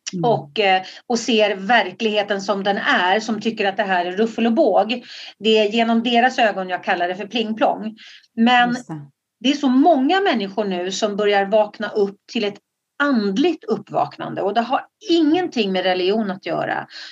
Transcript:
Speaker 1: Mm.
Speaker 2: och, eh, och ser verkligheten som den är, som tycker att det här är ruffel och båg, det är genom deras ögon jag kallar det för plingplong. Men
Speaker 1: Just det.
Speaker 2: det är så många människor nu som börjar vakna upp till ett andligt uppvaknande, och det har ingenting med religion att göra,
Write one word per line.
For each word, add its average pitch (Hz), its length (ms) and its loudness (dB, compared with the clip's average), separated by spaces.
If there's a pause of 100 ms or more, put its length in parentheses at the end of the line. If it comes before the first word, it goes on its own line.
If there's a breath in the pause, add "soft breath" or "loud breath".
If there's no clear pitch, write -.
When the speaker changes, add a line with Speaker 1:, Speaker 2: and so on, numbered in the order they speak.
(120)
Speaker 1:
Mm. 175 180 -4
Speaker 2:
och, 165 300 -2
eh, 190 220 4 (240 loud breath)
och 233 120 -2
ser 214 380 2
verkligheten 208 840 0
som 196 220 -2
den 202 140 0
är, 208 420 2
som 214 200 -4
tycker 220 280 -2
att 190 80 -2
det 220 60 -2
här 190 240 0
är 180 60 -6
ruffel 226 340 0
och 233 60 2
båg, 226 520 2 (340 loud breath)
det 220 200 2
är 208 100 4
genom 226 340 2
deras 247 360 2
ögon 190 300 0
jag 180 160 -6
kallar 175 240 0
det 180 60 -4
för 202 120 -8
plingplong. 208 720 -4 (400 loud breath)
Men 240 320 4
Speaker 1:
Just 247 200 -8
det. 156 120 -10 (400)
Speaker 2:
det 240 100 0
är 294 60 0
så 285 120 0
många 294 520 4
människor 220 440 -2
nu 185 280 -4
som 202 240 -4
börjar 202 300 2
vakna 214 420 0
upp 202 280 -2 (160)
till 214 120 -2
ett 196 140 -6 (440)
andligt 254 640 0
uppvaknande, 151 760 -4
och 202 120 -2
det 226 60 2
har 247 200 -2 (300)
ingenting 311 640 2
med 185 100 0
religion 185 480 0
att 190 160 -10
göra, - 400 -4 (260 loud breath)